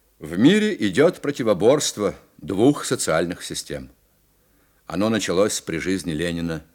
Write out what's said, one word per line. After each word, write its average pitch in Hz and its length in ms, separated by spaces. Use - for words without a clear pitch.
В 80 180
мире 196 380
идёт 113 460
противоборство 110 920
двух 117 480
социальных 87 580
систем. 69 480
Оно 101 220
началось 101 520
при 82 160
жизни 87 340
Ленина, 82 640